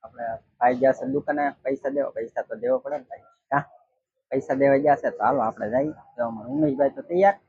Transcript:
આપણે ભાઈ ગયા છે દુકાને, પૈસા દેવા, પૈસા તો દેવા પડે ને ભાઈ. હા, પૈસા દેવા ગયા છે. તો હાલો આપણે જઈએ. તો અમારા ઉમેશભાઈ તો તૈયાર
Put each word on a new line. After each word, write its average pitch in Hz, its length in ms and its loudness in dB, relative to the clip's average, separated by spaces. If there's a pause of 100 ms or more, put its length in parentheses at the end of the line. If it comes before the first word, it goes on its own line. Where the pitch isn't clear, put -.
આપણે 117 200 -12 (340)
ભાઈ 123 240 2
ગયા 131 180 4
છે 127 140 -6
દુકાને, 147 300 -2 (200)
પૈસા 135 320 -4
દેવા, 139 220 -2
પૈસા 113 300 -6
તો 117 140 -10
દેવા 127 220 0
પડે 143 140 -8
ને 127 120 -12
ભાઈ. - 160 -18 (280)
હા, 143 120 0 (640)
પૈસા 135 320 -2
દેવા 139 240 4
ગયા 143 160 4
છે. 123 100 -2
તો - 120 -8
હાલો 131 240 2
આપણે 110 260 -6
જઈએ. 143 200 0 (220)
તો - 120 -14
અમારા 117 280 -10
ઉમેશભાઈ 143 420 2
તો 135 120 -12
તૈયાર 196 280 4 (120)